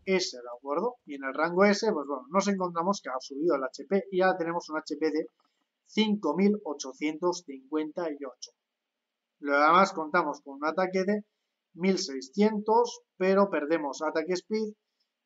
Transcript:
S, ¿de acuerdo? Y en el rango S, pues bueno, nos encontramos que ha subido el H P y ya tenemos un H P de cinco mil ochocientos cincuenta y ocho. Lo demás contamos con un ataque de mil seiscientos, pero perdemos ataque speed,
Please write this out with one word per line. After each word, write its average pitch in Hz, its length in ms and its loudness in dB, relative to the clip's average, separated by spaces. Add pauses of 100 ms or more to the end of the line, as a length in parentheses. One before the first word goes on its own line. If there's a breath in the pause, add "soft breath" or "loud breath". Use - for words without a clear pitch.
S, 185 320 0
¿de 120 220 -14
acuerdo? 170 380 -2 (100)
Y 147 100 -10
en 139 100 -10
el 135 100 -4
rango 170 280 2
S, 208 300 4
pues 143 140 -4
bueno, 131 220 -6
nos 190 180 2
encontramos 185 560 -2
que 143 60 -10
ha 131 100 -4
subido 147 360 -2
el 135 80 -2
H 131 220 -10
P 196 240 0
y 185 80 -4
ya 185 180 4
tenemos 165 340 -4
un 156 100 -4
H 151 180 -8
P 151 140 0
de 156 180 -2 (560)
cinco 208 500 0
mil 208 280 4
ochocientos 151 840 -4
cincuenta 156 640 -6
y 147 60 -6 (100)
ocho. - 260 -16 (920)
Lo 143 120 0
demás 170 400 6
contamos 156 480 -2
con 139 140 -16
un 143 100 -6
ataque 180 400 0
de 208 180 0 (520)
mil 180 240 2
seiscientos, 208 1000 0 (160)
pero 190 320 4
perdemos 147 520 -2
ataque 160 320 -2
speed, 214 400 -4 (520)